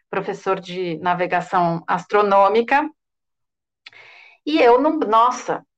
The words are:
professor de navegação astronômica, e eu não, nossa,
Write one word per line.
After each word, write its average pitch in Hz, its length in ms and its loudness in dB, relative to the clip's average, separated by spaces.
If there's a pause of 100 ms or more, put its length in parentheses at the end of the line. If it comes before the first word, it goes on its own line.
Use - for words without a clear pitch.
professor 190 500 -6
de 180 400 -8
navegação 175 880 -2
astronômica, 208 1000 0 (1600)
e 311 160 0
eu 247 200 6
não, 311 180 0
nossa, 226 680 0 (120)